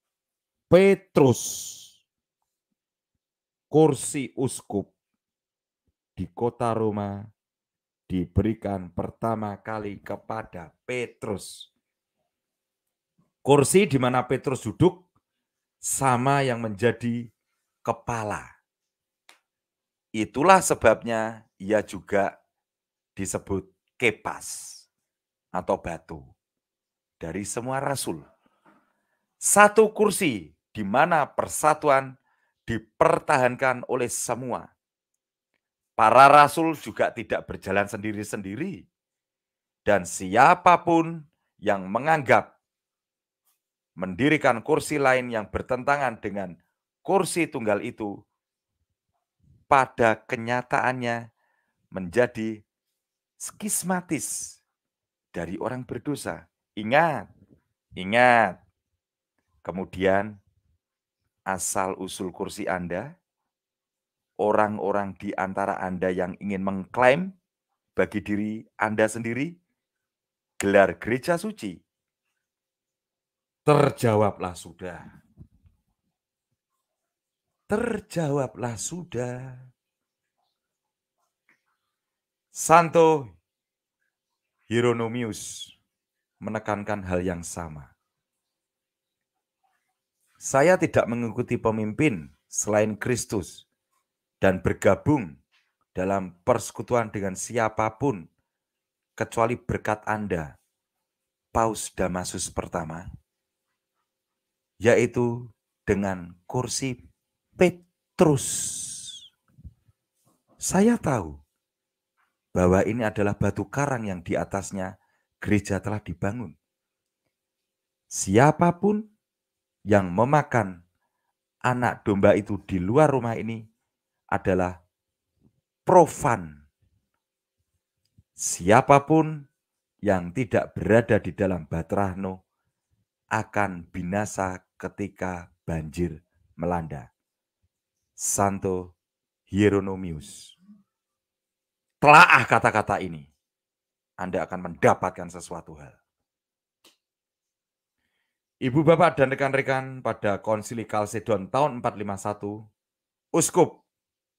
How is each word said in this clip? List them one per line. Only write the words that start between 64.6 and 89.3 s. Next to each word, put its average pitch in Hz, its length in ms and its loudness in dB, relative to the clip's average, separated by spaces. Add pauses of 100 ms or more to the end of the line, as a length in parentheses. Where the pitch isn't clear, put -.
di 101 160 -8
antara 95 440 -4
Anda 92 320 -2
yang 90 320 -4
ingin 98 200 -6
mengklaim 123 720 0 (600)
bagi 95 280 -2
diri 104 300 -4 (260)
Anda 107 280 2
sendiri 117 480 -6 (1000)
gelar 98 400 4
gereja 135 400 -2
suci. 170 400 -10 (1800)
Terjawablah 107 960 2
sudah. 85 440 -16 (2750)
Terjawablah 147 1120 -4
sudah. 123 560 -8 (3250)
Santo 160 920 4 (1300)
Hieronymus 117 960 -2 (720)
menekankan 104 640 -6
hal 90 240 -2
yang 85 160 -4
sama. 78 480 -12 (2500)